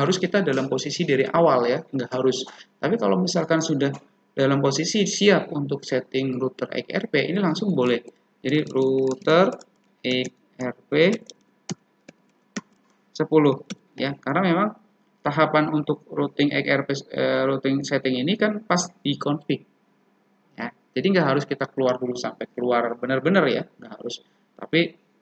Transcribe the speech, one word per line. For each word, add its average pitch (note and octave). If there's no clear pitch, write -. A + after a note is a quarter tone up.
harus F3+
kita G3
dalam C3+
posisi C#3+
dari C3+
awal, D3+
ya, B2+
nggak C3
harus. C3
Tapi G3
kalau G3
misalkan D#3+
sudah C#3
dalam C#3
posisi D#3
siap G3
untuk C#3+
setting C3
router B2+
X A#2+
R -
P, -
ini F#3+
langsung F#3+
boleh. B2
Jadi, D3
router C3+
X B2+
R B2
P -
sepuluh, D3+
ya, C#3
karena D3
memang F#3+
tahapan D#3
untuk D3+
routing C#3+
X C#3
R C#3
P, -
eh, C3
routing C3+
setting C3+
ini D3+
kan G#3+
pas F3+
di C#3+
config. D3
Ya, A#2
jadi C3
nggak E3
harus C#3
kita C#3
keluar B2+
dulu B2
sampai -
keluar A#2+
benar-benar C#3
ya, B2
nggak -
harus. -
Tapi -